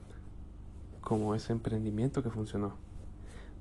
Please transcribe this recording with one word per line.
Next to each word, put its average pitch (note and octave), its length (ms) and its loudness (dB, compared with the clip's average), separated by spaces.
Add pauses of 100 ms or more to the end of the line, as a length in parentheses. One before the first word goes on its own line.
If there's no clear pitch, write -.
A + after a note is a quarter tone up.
(1000)
como G#2+ 340 4
ese A2 180 2
emprendimiento A2 680 4
que A#2+ 80 2
funcionó, G#2 460 0 (840)